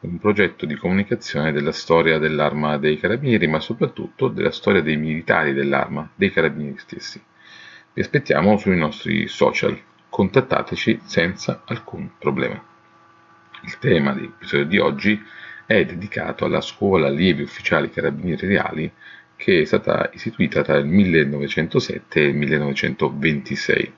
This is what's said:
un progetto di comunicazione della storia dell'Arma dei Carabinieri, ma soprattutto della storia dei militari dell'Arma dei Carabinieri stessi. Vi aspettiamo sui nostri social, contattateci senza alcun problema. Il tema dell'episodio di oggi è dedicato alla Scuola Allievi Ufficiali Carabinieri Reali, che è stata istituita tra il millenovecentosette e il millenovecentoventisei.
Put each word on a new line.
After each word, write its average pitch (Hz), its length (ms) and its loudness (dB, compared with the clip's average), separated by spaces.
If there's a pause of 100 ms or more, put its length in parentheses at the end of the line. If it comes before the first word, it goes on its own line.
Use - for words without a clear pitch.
un 87 180 -8
progetto 101 440 2
di 76 120 -6
comunicazione 92 720 -2
della 73 220 -2
storia 82 460 4
dell'Arma 76 600 0
dei 76 220 0
Carabinieri, 113 480 2
ma 76 100 0
soprattutto - 720 -4
della 87 240 -2
storia 101 280 2
dei 76 160 0
militari 78 580 0
dell'Arma 69 600 -2
dei 95 160 2
Carabinieri 73 480 -2
stessi. - 420 -16 (720)
Vi - 80 -6
aspettiamo 104 580 4
sui 98 180 2
nostri 82 500 -2
social, - 500 0 (320)
contattateci - 920 0
senza - 640 -2
alcun - 520 -10
problema. 69 460 -4 (1000)
Il - 160 -14
tema 80 320 2
dell'episodio - 540 -4
di 90 120 2
oggi 82 420 0 (460)
è 104 180 4
dedicato 85 600 -6
alla 76 160 0
Scuola 92 480 0
Allievi 73 340 2
Ufficiali - 480 -2
Carabinieri 76 560 -4
Reali, 82 460 -2 (420)
che 87 280 2
è - 20 4
stata - 480 0
istituita - 500 -2
tra - 140 2
il 71 100 2
millenovecentosette 80 1300 0
e 73 60 6
il 71 100 2
millenovecentoventisei. 71 1600 -2